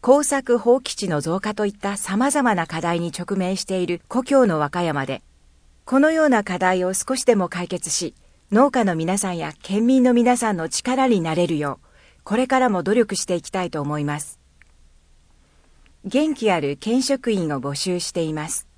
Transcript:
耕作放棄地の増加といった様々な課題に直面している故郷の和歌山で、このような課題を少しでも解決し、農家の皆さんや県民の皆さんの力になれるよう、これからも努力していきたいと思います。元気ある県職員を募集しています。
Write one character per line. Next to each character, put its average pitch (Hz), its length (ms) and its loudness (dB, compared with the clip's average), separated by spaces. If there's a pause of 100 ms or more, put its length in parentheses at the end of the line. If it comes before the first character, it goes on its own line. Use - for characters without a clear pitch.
耕 277 220 6
作 262 340 0
放 240 200 4
棄 - 180 -6
地 190 140 -6
の 151 120 0
増 160 180 -2
加 214 140 -6
と 208 120 -2
い 202 40 0
っ 208 40 -8
た 202 240 -6
様 220 340 0
々 254 240 2
な 165 120 -2
課 160 140 -6
題 170 180 -2
に 170 120 -4
直 180 260 -6
面 190 180 -2
し - 100 -8
て 190 140 -4
い 175 80 -2
る 170 200 -4
故 247 160 -2
郷 262 220 6
の 165 140 2
和 147 80 0
歌 175 160 -2
山 143 220 0
で、 135 160 -6 (640)
こ 262 140 2
の 311 120 4
よ 320 140 2
う 294 40 4
な 220 140 4
課 180 160 -4
題 185 260 2
を 185 80 -2
少 262 220 -4
し - 100 -4
で 233 100 6
も 180 140 0
解 175 180 -4
決 175 220 -6
し、 - 240 -4 (380)
農 247 180 6
家 262 140 0
の 185 120 0
皆 165 220 -2
さ 196 120 -4
ん 175 80 -6
や 156 160 -8 (100)
県 214 240 0
民 262 160 6
の 247 100 6
皆 240 240 4
さ 226 140 -2
ん 185 60 -2
の 165 120 -6
力 262 380 -2
に 220 120 4
な 160 140 -2
れ 170 140 2
る 160 100 -2
よ 143 260 -4
う、 - 40 -20 (360)
こ 202 120 -4
れ 254 100 2
か 262 140 0
ら 254 100 4
も 180 140 0
努 190 100 2
力 220 220 2
し - 100 -6
て 185 80 -4
い 170 80 -2
き - 80 -18
た 185 140 -4
い 175 80 -6
と 156 100 -6
思 147 160 -4
い 147 80 -4
ま 143 140 -4
す。 - 200 -14 (1700)
元 285 300 0
気 220 160 0
あ 175 80 0
る 143 200 -4
県 240 220 0
職 262 300 -2
員 165 240 0
を 135 40 -4
募 139 140 -6
集 175 260 -4
し - 120 -8
て 175 100 -4
い 156 120 -4
ま 151 160 -8
す。 - 180 -8 (100)